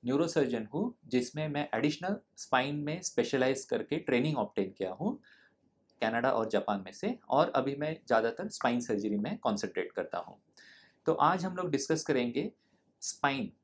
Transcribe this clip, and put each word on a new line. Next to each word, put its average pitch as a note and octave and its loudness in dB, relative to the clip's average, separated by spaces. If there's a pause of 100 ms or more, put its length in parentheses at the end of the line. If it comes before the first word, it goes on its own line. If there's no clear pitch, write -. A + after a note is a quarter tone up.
न्यूरोसर्जन C3 2
हूँ A2 -2 (140)
जिसमें C#3 0
मैं D3 -2
एडिशनल D#3 0 (200)
स्पाइन C#3 0
में D3+ -4
स्पेशलाइज C3 2
करके B2 -2
ट्रेनिंग C#3 2
ऑब्टेन G#2 -2
किया F#2 -4
हूँ F#3 -2 (880)
कनाडा A#2 2
और A2+ 0
जापान G2+ 0
में F#2 -12
से, A#3+ -4 (140)
और D#3 4
अभी C#3 0
मैं D3+ -4 (120)
ज़्यादातर A2+ 2
स्पाइन A#2+ 0
सर्जरी A2+ -2
में C3+ -4
कॉन्सेंट्रेट G2 -2
करता F2 -6
हूँ। - -14 (680)
तो D#3+ 4
आज E3+ 4
हम F#3 -4
लोग F3+ -2
डिस्कस D#3 0
करेंगे B2+ 0 (500)
स्पाइन C#3 -2 (120)